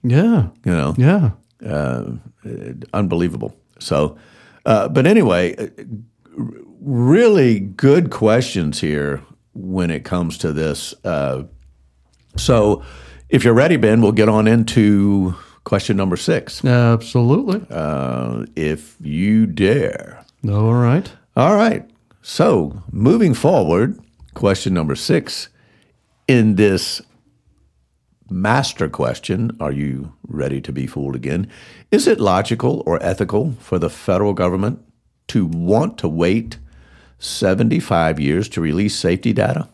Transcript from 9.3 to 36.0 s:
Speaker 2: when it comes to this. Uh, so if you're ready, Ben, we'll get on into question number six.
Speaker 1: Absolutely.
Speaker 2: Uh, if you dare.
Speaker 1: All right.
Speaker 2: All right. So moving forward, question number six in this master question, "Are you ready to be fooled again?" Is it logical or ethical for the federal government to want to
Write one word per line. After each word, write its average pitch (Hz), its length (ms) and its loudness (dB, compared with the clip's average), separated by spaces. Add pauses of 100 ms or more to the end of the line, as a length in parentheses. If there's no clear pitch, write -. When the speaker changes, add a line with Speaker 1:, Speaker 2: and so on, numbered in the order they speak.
Speaker 2:
when 92 380 -4
it 73 140 -8
comes 85 340 -4
to 80 140 -4
this. 76 400 -6 (120)
Uh, 69 380 -4 (920)
so 107 460 2 (460)
if - 140 2
you're 117 100 4
ready, 151 240 4
Ben, 113 240 4
we'll 104 100 4
get 110 180 4
on 107 180 4
into 101 880 2 (280)
question 101 320 -2
number 95 220 -2
six. - 480 -4
Speaker 1:
Absolutely. 123 1040 2
Speaker 2:
Uh, 64 760 -6 (120)
if 78 420 -6
you 98 460 2
dare. 98 800 -2 (240)
Speaker 1:
All 107 240 2
right. 123 360 2 (280)
Speaker 2:
All 160 180 4
right. 220 340 0 (320)
So 92 680 0
moving 160 420 4
forward, 110 640 2 (360)
question 98 400 0
number 78 220 -2
six - 520 -4 (800)
in 110 280 4
this 98 460 0 (1300)
master 101 600 -2
question, 80 720 -4
"Are 73 100 -4
you 69 400 -6 (160)
ready 69 320 -4
to 67 140 -12
be 65 140 -4
fooled 69 280 -6
again?" 69 340 -4 (420)
Is 214 160 4
it 220 120 2
logical 113 680 0
or 85 160 -2
ethical 104 580 -2
for - 200 -4
the 85 100 -2
federal 101 440 -2
government 92 500 -2 (440)
to 98 180 0
want 90 540 0
to 85 100 -4